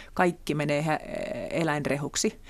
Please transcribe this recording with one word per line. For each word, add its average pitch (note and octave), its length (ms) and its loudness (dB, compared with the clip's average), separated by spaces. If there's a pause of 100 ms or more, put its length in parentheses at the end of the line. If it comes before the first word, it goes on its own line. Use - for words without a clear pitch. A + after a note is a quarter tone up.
(140)
Kaikki F3+ 400 2
menee D3 280 2
hä-, D#3 180 2 (500)
eläinrehuksi. D3 1000 0